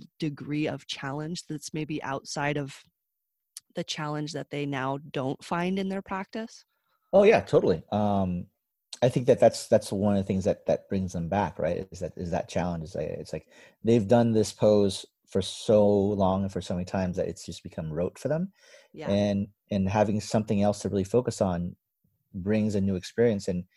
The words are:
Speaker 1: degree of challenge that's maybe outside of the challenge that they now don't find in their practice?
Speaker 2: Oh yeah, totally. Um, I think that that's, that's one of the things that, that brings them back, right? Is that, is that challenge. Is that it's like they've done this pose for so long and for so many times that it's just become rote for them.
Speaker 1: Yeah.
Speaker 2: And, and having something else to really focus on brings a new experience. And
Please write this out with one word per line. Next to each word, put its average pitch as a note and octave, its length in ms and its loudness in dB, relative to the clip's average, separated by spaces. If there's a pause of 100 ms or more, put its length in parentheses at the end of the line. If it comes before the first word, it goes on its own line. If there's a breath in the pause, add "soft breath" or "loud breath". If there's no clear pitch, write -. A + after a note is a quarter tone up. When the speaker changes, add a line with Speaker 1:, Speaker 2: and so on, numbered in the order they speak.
(200)
Speaker 1:
degree D3 480 -4
of - 200 -8
challenge D3+ 600 -8
that's - 260 -10
maybe D3+ 300 -6
outside C#3+ 540 -4
of C#3 260 -10 (920)
the F3 80 -6
challenge D3+ 500 -6
that C#3 180 -8
they C#3+ 140 -4
now C#3 320 -2 (140)
don't C#3 320 -4
find F3+ 360 -2
in F#3+ 100 -4
their F#3+ 120 -6
practice? G3+ 640 -10 (480)
Speaker 2:
Oh G3+ 100 8
yeah, G3+ 180 6
totally. D#3 500 2
Um, G2 560 0 (540)
I B2 80 6
think B2 180 -2
that B2 120 6
that's, - 280 4
that's - 240 2
one G2+ 260 2
of F#2+ 60 0
the F#2+ 40 -12
things F#2+ 160 0
that, F#2+ 220 0
that - 240 -2
brings F#2+ 240 -4
them E2+ 160 -4
back, F#2+ 280 -2
right? D#2+ 340 -2
Is F2 80 -14
that, E2+ 180 -8
is F2 140 -8
that - 180 -2
challenge. E2+ 340 -4
Is D#2 100 -14
that D#2 100 -6 (160)
it's D#2 140 -16
like D#2+ 140 -10 (360 soft breath)
they've A2 240 4
done A#2 260 4
this G#2+ 180 2
pose G#2 540 4 (200)
for - 160 -2
so G#2 460 2
long G2 560 2
and F#2+ 80 -4
for F2+ 100 -6
so - 120 -6
many F2 120 -4
times F#2 300 -2
that F2 120 -2
it's - 180 -10
just - 180 -12
become D#2+ 300 -10
rote F2 260 -4
for - 80 -4
them. D#3+ 240 -2 (420 soft breath)
Speaker 1:
Yeah. D3+ 160 -12
Speaker 2:
And, G2+ 380 0 (240)
and F#2+ 160 0
having G#2+ 320 2
something A2 420 0
else G#2 200 2
to G2+ 80 -4
really G2 160 0
focus A#2+ 360 0
on F2 340 -2 (580)
brings G#2 420 0
a G2 60 2
new G2 140 2
experience. G#2+ 520 0
And F2+ 160 -2 (140)